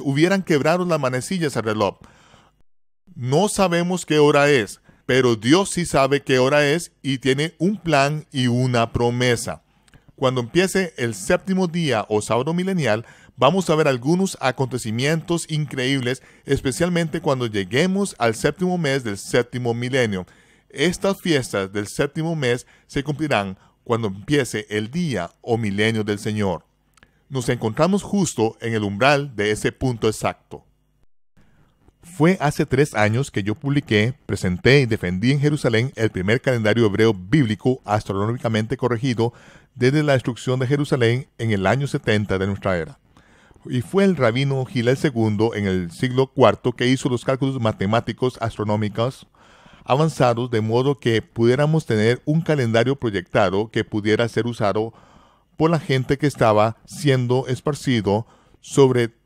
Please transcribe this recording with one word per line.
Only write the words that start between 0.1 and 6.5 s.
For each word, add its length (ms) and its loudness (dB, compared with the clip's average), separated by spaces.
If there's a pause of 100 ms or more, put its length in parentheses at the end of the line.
quebrado 420 0
las 160 0
manecillas 560 -4
al 60 -2
reloj. 360 -2 (1160)
No 340 2
sabemos 560 0
qué 140 2
hora 320 6
es, 320 0 (240)
pero 280 4
Dios 360 2
sí 160 -4
sabe 360 2
qué 160 0
hora 280 2